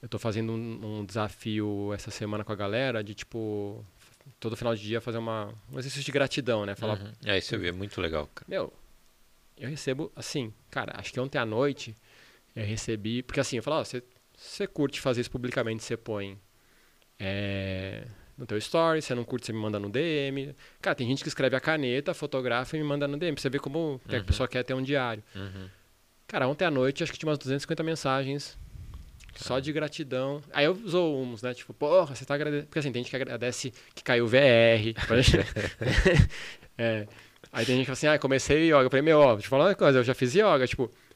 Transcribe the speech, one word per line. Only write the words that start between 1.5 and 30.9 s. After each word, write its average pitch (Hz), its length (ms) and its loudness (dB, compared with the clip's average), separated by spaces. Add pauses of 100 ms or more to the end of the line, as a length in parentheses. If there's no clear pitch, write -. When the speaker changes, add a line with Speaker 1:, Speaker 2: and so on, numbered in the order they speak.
Speaker 1:
essa 101 160 -10
semana 107 340 -6
com 107 100 -6
a - 20 -6
galera 110 480 -2
de, 104 100 -10
tipo, 104 720 -8 (560)
todo 117 160 -6
final 117 180 -2
de 104 80 -6
dia 110 200 -4
fazer 117 160 -8
uma, 110 360 -6 (180)
um 135 60 -10
exercício 135 280 -8
de 147 60 -8
gratidão, 123 540 0
né? 101 80 -4
Falar 107 260 -4
Speaker 2:
Uhum. 101 120 -12 (140)
É, 101 120 2
isso - 160 -2
eu 113 60 -2
vi, 90 80 -4
é 87 60 -2
muito 95 260 -8
legal, 80 340 -2
cara. - 140 -18
Speaker 1:
Meu, 180 240 -4 (880)
eu 131 100 -12
recebo, 143 480 -6
assim, 120 380 -6 (160)
cara, 113 280 -6
acho 107 140 -12
que - 80 -6
ontem 139 180 -4
à 123 80 0
noite 117 520 -2 (580)
eu 113 100 -6
recebi... 110 560 -4
Porque - 200 -4
assim, 127 160 -2
eu 110 60 -4
falo, 151 180 -2
"Ó, - 20 -4
você, 123 180 -10 (360)
você - 300 -8
curte 143 340 -2
fazer 123 180 0
isso 120 120 -4
publicamente, 120 520 -4
você 117 140 -6
põe... 101 420 -8 (800)
é, 98 840 -4 (320)
no 127 100 -12
teu 107 100 -4
story, 160 440 2
você 135 120 -6
não 120 100 -4
curte, 120 220 -6
você 113 80 -8
me 110 60 -4
manda 107 200 -2
no 101 100 -6
D 104 100 -2 (300)
M." 135 260 -8 (260)
Cara, 180 140 -2
tem 120 120 -4
gente 135 140 0
que - 80 -6
escreve 131 260 0
a 131 40 2
caneta, 143 540 -2
fotografa 127 640 -4
e 156 40 -2
me 151 60 -2
manda 143 220 -2
no 143 100 -4
D 175 100 -4
M, 151 80 -2
pra - 60 -10
você 139 80 -2
ver 135 100 -2
como 143 500 -4
que 110 60 -4
a 123 40 0
Speaker 2:
Uhum. 95 60 -8
Speaker 1:
pessoa 120 220 0
quer 127 160 -2
ter 131 100 -4
um 131 80 -2
diário. 127 420 -2 (120)
Speaker 2:
Uhum. 95 340 -10 (580)
Speaker 1:
Cara, 143 200 0
ontem 147 180 0
à 165 60 4
noite 135 320 2
acho 151 80 -4
que - 80 -14
tinha 156 100 -2
umas 147 80 2
duzentas 135 240 -2
e - 20 -10
cinquenta 165 200 -4
mensagens 139 760 -2 (800)
só - 140 -12
Speaker 2:
Caramba. 131 120 0
Speaker 1:
de 147 120 -6
gratidão. 143 680 -4 (100)
Aí 143 140 2
eu 165 80 4 (140)
zoo 160 340 2